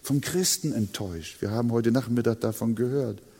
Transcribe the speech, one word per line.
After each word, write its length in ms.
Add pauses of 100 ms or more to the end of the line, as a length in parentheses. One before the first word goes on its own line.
vom 180
Christen 520
enttäuscht. 680
Wir 100
haben 220
heute 180
Nachmittag 500
davon 360
gehört, 440 (200)